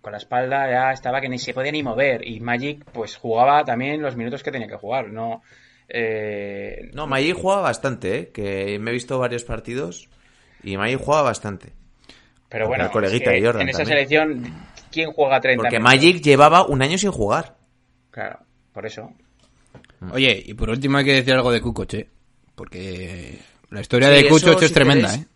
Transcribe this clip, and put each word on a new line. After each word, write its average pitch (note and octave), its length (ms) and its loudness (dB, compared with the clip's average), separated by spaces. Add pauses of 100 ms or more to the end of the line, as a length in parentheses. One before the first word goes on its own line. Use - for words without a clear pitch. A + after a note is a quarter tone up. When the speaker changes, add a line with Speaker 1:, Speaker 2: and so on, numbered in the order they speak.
Speaker 1:
con G#2 120 -16
la G#2 60 -12
espalda C3 520 -2
ya C3 220 0
estaba B2+ 280 -4
que C3+ 80 -8
ni B2+ 100 -6
se B2 140 -10
podía C3+ 200 -4
ni D3+ 100 -4
mover B2+ 440 -2
y A2+ 140 -12
Magic, B2 500 -6
pues, A2 260 -10
jugaba B2+ 480 4
también C3 360 -4
los C3+ 160 -6
minutos A#2+ 260 -8
que D3+ 80 -6
tenía B2 160 -8
que G#2 100 -16
jugar, A2 340 -6
no, A2+ 320 -8 (480)
eh, G#2 1040 -8
Speaker 2:
No, D3+ 120 -10
Magic C#3+ 300 0
jugaba F#3+ 260 0
bastante, A#2+ 560 -4
¿eh? - 140 -10
Que G2+ 460 -6
me A2 120 -6
he A#2+ 40 -2
visto B2+ 240 -6
varios A#2+ 260 -4
partidos B2+ 640 -10 (540)
y G2 160 -6
Magic A#2 200 -2
jugaba D3 260 0
bastante. G#2+ 500 -6 (760)
Speaker 1:
Pero A2 160 -4
Speaker 2:
Porque G#2+ 40 -2
Speaker 1:
bueno, A#2 160 -2
Speaker 2:
era F#2+ 80 -4
coleguita A2+ 380 0
Speaker 1:
es B2 60 2
que - 40 -4
Speaker 2:
de G#2+ 60 0
Jordan A2+ 160 0
Speaker 1:
en - 60 -2
esa C3 100 -4
Speaker 2:
también. D3 180 0
Speaker 1:
selección, C#3+ 580 0 (380)
¿quién D#3 180 -4
juega C3+ 300 2
treinta B2+ 220 2
Speaker 2:
Porque A#2 160 0
Speaker 1:
minutos? B2 160 8
Speaker 2:
Magic E3 280 4
llevaba D3 440 8
un C3 160 0
año D#3 160 0
sin G3 120 -2
jugar. C3 460 -4 (560)
Speaker 1:
Claro, - 260 -12 (340)
por G2+ 140 -12
eso. G#2+ 240 -14 (1000)
Speaker 3:
Oye, B2+ 340 2
y G#2 80 -14
por A2 160 -4
último C3+ 280 0
hay C#3 60 2
que C#3 100 2
decir C3 200 2
algo B2+ 160 2
de A#2 100 2
Kukoc, A2+ 340 -6
¿eh? G#2+ 140 -8 (460)
Porque F#2 840 -14 (300)
la G#2 100 -12
historia B2+ 280 4
Speaker 2:
Sí, C#3+ 60 10
Speaker 3:
de C#3+ 140 8
Kukoc D#3 140 8
Speaker 2:
eso, F#3 180 6
Speaker 3:
es D#3+ 80 4
Speaker 2:
si E3+ 60 0
Speaker 3:
tremenda, C#3 340 4
Speaker 2:
queréis, C3+ 180 -6
Speaker 3:
¿eh? - 100 -20